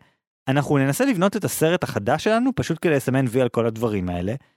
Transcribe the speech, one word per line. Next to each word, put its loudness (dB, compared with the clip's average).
אנחנו 2
ננסה 2
לבנות 0
את -4
הסרט 0
החדש -2
שלנו 2
פשוט -4
כדי 2
לסמן 2
וי 0
על 2
כל 0
הדברים -2
האלה, -4